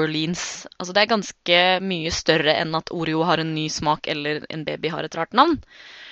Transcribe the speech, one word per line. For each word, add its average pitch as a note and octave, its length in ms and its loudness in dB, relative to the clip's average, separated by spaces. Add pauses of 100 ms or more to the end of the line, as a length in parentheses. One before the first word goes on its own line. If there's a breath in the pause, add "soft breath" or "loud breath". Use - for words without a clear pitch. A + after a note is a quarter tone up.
Orleans. D#3 640 -4 (120)
Altså, F3+ 140 -10
det G3+ 100 4
er A3 120 2
ganske F3 480 2 (200)
mye E3+ 300 -2
større D#3 480 2
enn D#3+ 160 -2
at - 160 -4
Oreo D#3+ 320 0
har D#3+ 180 2
en D#3+ 120 -2
ny D#3 180 -2
smak D3+ 340 -2
eller D3+ 440 -4
en D#3+ 140 -8
baby D#3 280 -4
har D3+ 120 -6
et D#3 120 -10
rart E3 160 -4
navn. C#4+ 260 4 (520 loud breath)